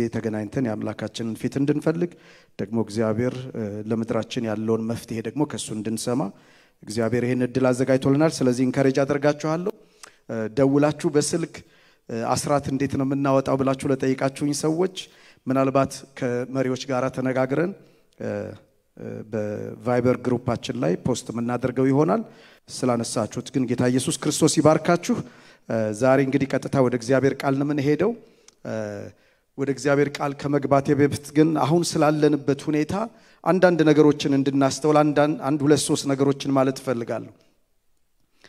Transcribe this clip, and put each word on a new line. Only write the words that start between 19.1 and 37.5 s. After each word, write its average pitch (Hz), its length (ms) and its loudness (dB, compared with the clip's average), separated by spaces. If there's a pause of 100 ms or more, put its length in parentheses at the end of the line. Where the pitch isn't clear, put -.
በቫይበር 113 880 -2
ግሩፓችን 120 600 -4
ላይ 151 200 0
ፖስት - 300 -4
የምናደርገው 120 600 -2
ይሆናል። 156 340 2 (480)
ስላነሳችሁት 120 800 -4
ግን 131 160 -2
ጌታ 123 220 0
ኢየሱስ 127 300 0
ክርስቶስ 151 380 2
ይባርካችሁ። 165 600 2 (800)
ዛሬ 131 280 4
እንግዲህ 135 280 0
ቀጥታ - 320 -2
ወደ 123 140 2
እግዚአብሔር 127 420 2
ቃል 143 180 -2
ነው 143 100 -2
የምንሄደው። 147 460 0 (1500)
ወደ 135 140 -4
እግዚአብሔር 139 380 2
ቃል 143 240 -4
ከመግባቴ 139 600 0
በፊት 143 360 2
ግን 156 260 4
አሁን 147 260 2
ስላለንበት 151 800 2
ሁኔታ 151 320 -2 (500)
አንዳንድ 175 380 6
ነገሮችን 147 520 6
እንድናስተውል 139 640 2
አንዳንድ፣ 147 440 4
አንድ 139 200 -2
ሁለት 143 200 4
ሶስት 143 260 -2
ነገሮችን 139 440 0
ማለት 135 260 2
እፈልጋለሁ። 117 540 -6 (1160)